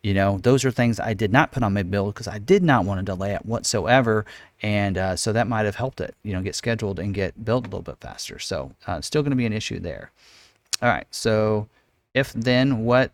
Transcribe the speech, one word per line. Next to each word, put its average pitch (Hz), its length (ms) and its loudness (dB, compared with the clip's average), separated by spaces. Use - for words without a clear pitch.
You 98 140 2
know, 98 240 4
those 127 260 4
are 127 60 2
things 117 280 2
I 113 140 -2
did 101 180 0
not 139 200 4
put 127 100 -2
on 101 140 2
my 101 80 0
build 98 320 -2
'cause 110 120 -12
I 104 120 -8
did 180 240 4
not 131 200 4
wanna 95 200 -2
delay 98 320 -4
it - 100 -8
whatsoever. 110 800 2
And, 101 340 0
uh, 92 200 0
so - 160 -2
that 113 140 2
might 110 180 0
have 101 100 -2
helped 123 260 -6
it, - 220 -8
you 104 100 -6
know, 92 80 -2
get 92 140 -6
scheduled 110 420 -2
and 98 160 -4
get 98 320 -4
built 120 200 0
a - 20 -12
little 92 160 -8
bit 67 180 -12
faster. - 380 -14
So, 67 320 -6
uh, 92 60 -4
it's 78 120 -8
still 151 160 0
gonna 139 140 0
be 123 100 0
an 110 80 -2
issue - 260 -6
there. 85 300 -10
All 120 80 2
right. 85 220 -2
So 107 560 0
if 135 180 0
then 123 520 2
what 123 280 4